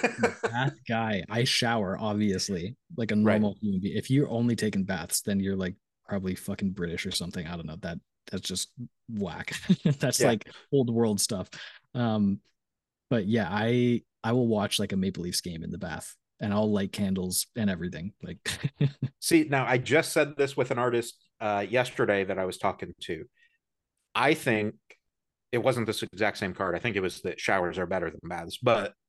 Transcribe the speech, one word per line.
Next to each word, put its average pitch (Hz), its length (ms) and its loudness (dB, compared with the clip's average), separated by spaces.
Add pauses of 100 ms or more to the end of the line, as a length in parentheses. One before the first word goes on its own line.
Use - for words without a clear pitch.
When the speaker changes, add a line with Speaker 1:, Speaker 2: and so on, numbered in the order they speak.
(240)
Speaker 1:
a - 240 -2
Speaker 2:
<laughs> - 0 -
Speaker 1:
bath 123 280 -2 (120)
guy. 110 420 -2
I 113 140 0
shower, 117 560 0
obviously, 104 760 0 (220)
like 113 140 -2
a 107 40 2
Speaker 2:
Right. 107 80 6 (160)
Speaker 1:
normal 104 220 0
human 98 180 0
being. 98 180 -2
If - 140 -2
you're 139 180 4
only 117 260 2
taking 101 280 0
baths, 90 380 -2
then 101 180 0
you're, 98 160 0
like, 92 200 -2 (320)
probably 92 280 -2
fucking 98 360 -4
British 87 340 -4
or 92 60 -4
something. 87 360 -6
I 87 80 -8
don't 82 100 -10
know. 78 160 -10
That, 85 160 -8 (340)
that's - 160 -6
just - 240 -6 (360)
whack. 90 460 -6 (200)
<laughs> 147 260 2
That's 131 200 0
Speaker 2:
Yeah. - 80 6
Speaker 1:
like 113 220 2 (220)
old 123 220 4
world 113 260 4
stuff. 92 300 -2 (460)
Um, 107 460 2 (680)
but 110 180 2
yeah, 107 220 2
I, 117 540 2 (200)
I 117 100 2
will 123 140 4
watch, 104 320 2
like, 101 120 -2
a 98 60 0
Maple 95 260 0
Leafs 90 180 -2
game 82 220 -8
in 85 80 -8
the 85 80 -8
bath, 82 360 -8 (240)
and 104 140 -2
I'll 107 180 2
light 98 200 0
candles 95 640 -2
and 107 160 2
everything. 87 500 -6
Like, 175 160 -12 (440)
<laughs> 139 380 -2
Speaker 2:
See, 160 300 4
now 135 180 2
I 123 120 4
just 143 340 2
said 147 240 2
this 135 180 2
with - 140 0
an - 80 0
artist, 120 380 2 (260)
uh, 104 260 0
yesterday 107 580 2
that 92 120 -2
I 95 80 0
was 92 140 -4
talking 95 420 -4
to. 82 240 -8 (880)
I 139 220 4
think 107 400 0 (760)
it 123 120 0
wasn't 120 240 2
this 110 160 -2
exact 101 340 -2
same 95 160 -4
card. 90 220 -2
I 85 40 -2
think 110 160 -2
it 101 60 2
was 90 200 -4
that - 180 -6
showers 90 400 0
are 90 80 -2
better 85 240 -2
than 78 120 -16
baths. 85 380 -10
But 113 320 2 (160)